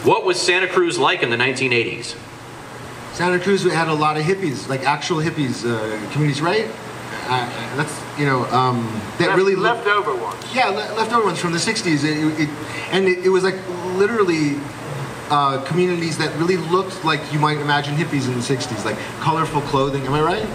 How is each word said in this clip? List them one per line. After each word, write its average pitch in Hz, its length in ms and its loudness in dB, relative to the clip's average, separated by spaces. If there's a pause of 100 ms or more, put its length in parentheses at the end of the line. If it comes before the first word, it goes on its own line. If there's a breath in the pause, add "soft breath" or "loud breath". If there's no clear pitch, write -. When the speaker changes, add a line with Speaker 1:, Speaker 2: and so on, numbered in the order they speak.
Speaker 1:
What 190 220 4
was 180 140 2
Santa 180 280 2
Cruz 175 320 2
like 170 240 4
in 131 60 0
the 117 80 0
nineteen 127 340 0
eighties? 113 420 -2 (1000)
Speaker 2:
Santa 180 260 2
Cruz 185 240 2
had 165 240 2
a 156 60 2
lot 151 240 2
of 156 60 0
hippies, 175 440 0
like, 135 160 -4
actual 147 360 0
hippies, 147 460 -2
uh, 107 460 -4
communities, 143 300 2
right? 208 260 2 (600)
Uh, 120 500 -4
that's, - 420 -6
you 147 60 2
know, 131 220 2
um, 123 380 2 (320)
that 170 100 4
Speaker 3:
Left-, 190 100 2
Speaker 2:
really 190 180 4
look 220 220 2
Speaker 3:
leftover 208 360 2
ones. - 300 -6 (100)
Speaker 2:
Yeah, 240 140 2
le-, 208 280 -2
leftover 220 300 2
ones 165 140 0
from 170 140 0
the 170 60 0
sixties. 170 440 0
It, 151 140 0 (200)
it, 151 120 0 (420 loud breath)
and 190 160 2
it, 180 180 2
it 185 40 6
was, 185 140 4
like, 190 120 2 (400)
literally, 175 640 2 (720)
uh, 139 320 2
communities 165 560 0
that 151 200 -2
really 175 200 2
looked 170 480 0
like 151 160 0 (100)
you 151 80 0
might 151 200 2
imagine 147 360 0
hippies 147 320 0
in 123 80 0
the 120 60 -2
sixties, 120 420 -2
like, 110 140 -4 (240 loud breath)
colorful 160 400 0
clothing. 139 440 0
Am 147 80 -2
I 151 80 2
right? 196 340 0